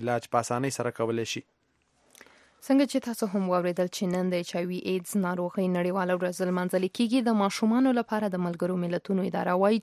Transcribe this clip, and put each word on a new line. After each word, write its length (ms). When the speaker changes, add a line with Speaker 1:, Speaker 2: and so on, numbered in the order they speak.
Speaker 1:
علاج 320
په 120
اسانۍ 360
سره 180
کولی 360
شي. 120
Speaker 2:
څنګه 280
چې 120
تاسو 280
هم 180
واورېدل 360
چې 180
نن 180
د 120
اچ 60
آی 100
وي 100
ایډز 400
ناروغۍ 540
نړیواله 420
ورځ 320
لمانځل 360
کیږي، 320
د 100
ماشومانو 600
لپاره 360
د 120
ملګرو 360
ملتونو 460
اداره 320
وایي 220